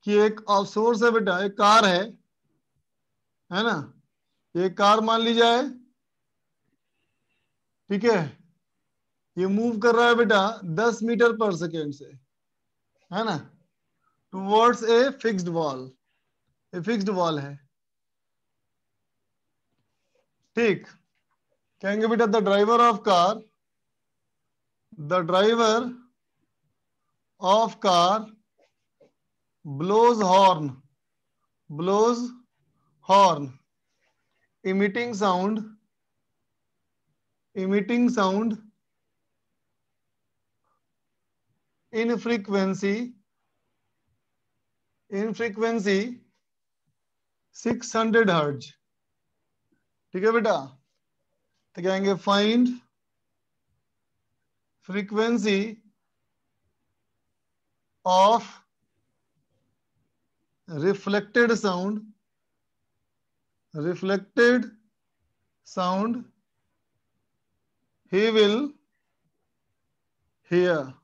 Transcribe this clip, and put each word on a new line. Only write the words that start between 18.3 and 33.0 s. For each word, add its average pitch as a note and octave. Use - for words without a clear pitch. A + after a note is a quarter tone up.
ठीक, A3
कहेंगे G#3
बेटा A3+
the A3+
driver G#3
of A3
car, F#3+
the F3+
driver G#3+
of G3+
car F#3+
blows G#3
horn, F#3
blows G3+